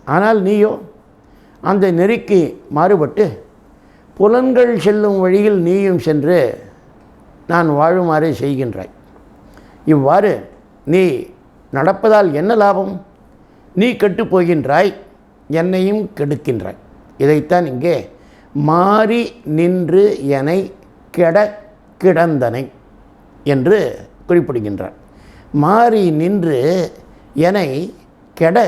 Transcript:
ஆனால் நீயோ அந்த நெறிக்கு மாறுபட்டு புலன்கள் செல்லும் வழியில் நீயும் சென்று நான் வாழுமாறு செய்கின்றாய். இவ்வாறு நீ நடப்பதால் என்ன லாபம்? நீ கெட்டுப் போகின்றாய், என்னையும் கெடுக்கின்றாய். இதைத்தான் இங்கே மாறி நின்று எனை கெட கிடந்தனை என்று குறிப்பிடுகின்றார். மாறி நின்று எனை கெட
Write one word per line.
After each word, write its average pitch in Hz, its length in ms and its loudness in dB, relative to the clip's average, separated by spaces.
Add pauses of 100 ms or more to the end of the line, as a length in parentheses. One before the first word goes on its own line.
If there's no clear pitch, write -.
ஆனால் 202 360 0
நீயோ 208 300 2 (920)
அந்த 190 280 0
நெறிக்கு 202 480 0 (300)
மாறுபட்டு 170 560 0 (920)
புலன்கள் 240 600 2
செல்லும் 208 400 0
வழியில் 196 420 2
நீயும் 185 380 0
சென்று 156 400 0 (1080)
நான் 170 240 0
வாழுமாறு 160 580 0 (100)
செய்கின்றாய். 131 520 -6 (920)
இவ்வாறு 156 460 2 (560)
நீ 180 160 2 (680)
நடப்பதால் 196 600 2
என்ன 165 220 -2
லாபம்? 196 380 0 (840)
நீ 208 200 2
கெட்டுப் 208 360 -2
போகின்றாய், 175 600 0 (580)
என்னையும் 185 520 -2 (140)
கெடுக்கின்றாய். 139 640 -6 (400)
இதைத்தான் 151 460 0
இங்கே 143 300 -2 (720)
மாறி 208 540 2 (360)
நின்று 175 460 2 (260)
எனை 139 300 -2 (540)
கெட 170 240 2 (640)
கிடந்தனை 151 640 0 (800)
என்று 143 320 2 (480)
குறிப்பிடுகின்றார். 104 680 -2 (600)
மாறி 214 560 2
நின்று 165 460 0 (920)
எனை 190 200 0 (680)
கெட 170 200 2 (100)